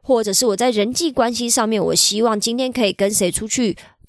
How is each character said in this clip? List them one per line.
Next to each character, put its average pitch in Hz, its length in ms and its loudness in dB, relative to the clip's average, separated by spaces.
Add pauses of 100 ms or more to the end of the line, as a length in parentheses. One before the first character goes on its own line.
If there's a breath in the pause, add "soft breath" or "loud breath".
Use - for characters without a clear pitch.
或 240 160 4
者 208 120 -2
是 254 120 2
我 208 80 2
在 233 160 0
人 214 240 0
际 330 160 -2
关 240 240 0
系 240 160 -4
上 226 180 2
面， 220 140 0
我 165 140 0
希 214 280 0
望 220 140 2
今 233 200 -2
天 254 120 -2
可 240 160 0
以 190 60 2
跟 202 180 0
谁 202 220 0
出 220 160 -4
去 214 300 -2 (320 loud breath)